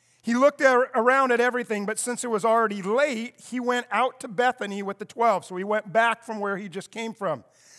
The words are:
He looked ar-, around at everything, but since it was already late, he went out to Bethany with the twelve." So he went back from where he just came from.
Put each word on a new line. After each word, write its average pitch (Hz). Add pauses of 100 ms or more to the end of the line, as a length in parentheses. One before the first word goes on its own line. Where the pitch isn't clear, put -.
(220)
He 233
looked 285
ar-, 262
around 262
at 233
everything, 240
but 214
since 247
it 240
was 214
already 220
late, 233
he 247
went 247
out 240
to 262
Bethany 208
with 196
the 208
twelve." 220
So 185
he 185
went 208
back 226
from 220
where 202
he 196
just 185
came 226
from. 156 (340)